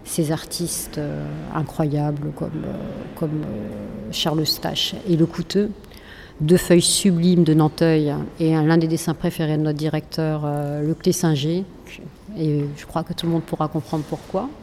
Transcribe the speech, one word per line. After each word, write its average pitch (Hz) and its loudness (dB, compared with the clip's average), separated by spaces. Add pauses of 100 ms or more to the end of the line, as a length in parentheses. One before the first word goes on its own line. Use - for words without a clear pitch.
Ces 156 -2
artistes, - -6
euh, 147 -6 (300)
incroyables 147 -2
comme, 165 -6 (160)
euh, - -6 (420)
comme, 156 -2
euh, 107 -8
Charles 160 0
Eustache 147 -2 (120)
et 175 4
Le 165 4
Couteux. 190 -2 (720)
Deux 160 6
feuilles 175 6
sublimes 175 4
de 156 6
Nanteuil 156 4 (260)
et 160 4
un, 156 4
l'un 165 6
des 165 4
dessins 160 0
préférés 156 0
de 151 2
notre 151 0
directeur, 156 -2
euh, 147 -2
Le 156 0
Clé-Singer. 160 2 (760)
Et 147 0 (100)
je - -16
crois - -4
que 170 -8
tout - -4
le 170 0
monde 165 0
pourra 156 -4
comprendre 151 -4
pourquoi. 190 -4 (140)